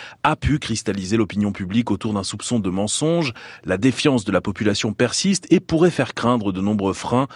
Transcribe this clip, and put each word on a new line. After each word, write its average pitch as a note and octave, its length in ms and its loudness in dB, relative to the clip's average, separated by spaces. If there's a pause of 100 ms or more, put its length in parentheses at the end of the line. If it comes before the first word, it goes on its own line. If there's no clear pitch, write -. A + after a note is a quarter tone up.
(240)
a D3+ 120 2
pu C#3 240 0
cristalliser G2+ 580 -2
l'opinion G#2 340 0
publique G#2 380 -2
autour G#2+ 240 -2
d'un G2+ 100 -2
soupçon A2 360 -4
de F#2+ 100 -2
mensonge. B2+ 640 0 (320)
La F#2 120 0
défiance B2 460 2
de G#2 80 -4
la F#2 80 2
population G#2 540 -2
persiste E3+ 560 0
et F3+ 100 6
pourrait D#3+ 300 4
faire - 240 -2
craindre A#2 400 0
de F#2 80 -4
nombreux G2 320 2
freins B2+ 420 0